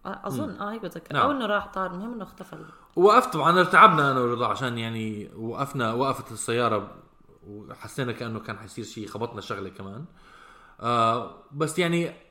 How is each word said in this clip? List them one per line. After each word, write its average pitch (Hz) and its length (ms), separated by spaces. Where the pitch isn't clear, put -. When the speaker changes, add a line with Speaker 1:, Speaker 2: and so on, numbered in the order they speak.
Speaker 1:
آه، - 180
أظن، 214 260
Speaker 2:
مم. - 120
Speaker 1:
آه، 208 100
هيك 226 100
بتذكر. 170 320
Speaker 2:
نعم. 147 120
Speaker 1:
أو 285 60
إنه 262 140
راح 202 220
طار، 190 240
المهم 208 220
إنه 214 100
اختفى. - 320
Speaker 2:
وقفت 208 380
طبعا، 165 260
ارتعبنا 165 520
أنا 131 80
ورضا 120 280
عشان 120 300
يعني 110 600
وقفنا، 113 560
وقفت 127 380
السيارة 110 600
وحسينا 110 640
كأنه 113 280
كان 107 180
حيصير 107 280
شيء، 104 220
خبطنا 107 340
شغلة 98 280
كمان. 101 360
آه، 117 500
بس 151 280
يعني 170 340